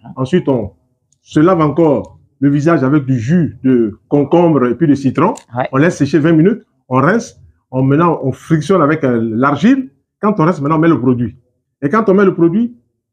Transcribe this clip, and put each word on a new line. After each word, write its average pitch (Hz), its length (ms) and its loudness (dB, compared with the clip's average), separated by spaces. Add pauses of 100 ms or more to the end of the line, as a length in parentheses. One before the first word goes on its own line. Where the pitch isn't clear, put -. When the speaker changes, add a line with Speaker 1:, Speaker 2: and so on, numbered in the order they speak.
(160)
Speaker 1:
Ensuite, 147 340 -2
on 113 240 -4 (480)
se - 180 -4
lave 170 220 2
encore 147 580 -2 (200)
le 139 100 0
visage 143 340 0
avec 139 220 0
du 131 120 -2
jus 127 460 -2
de 117 340 0 (120)
concombre 147 580 2
et 120 80 -2
puis 160 120 0
de 143 80 2
citron. 139 380 -2 (220)
Speaker 2:
Ouais. 123 160 -4
Speaker 1:
On 131 60 -2
laisse 170 200 0
sécher 151 220 0
vingt 165 140 2
minutes. 180 300 2 (260)
On 127 80 -2
rince. 175 420 -2 (320)
On, 131 120 -2
maintenant, 151 400 0
on 131 80 -2
frictionne 165 500 -2
avec, 151 220 0
euh, 120 180 0 (140)
l'argile. 147 560 0 (300)
Quand 208 180 -2
on 156 60 2
rince, 165 140 0
maintenant, 151 180 -2
on - 20 0
met 160 80 2
le 151 120 2
produit. 120 380 -2 (440)
Et 143 80 -4
quand 214 200 0
on 185 40 2
met 196 120 4
le 180 80 2
produit, 175 420 0 (380)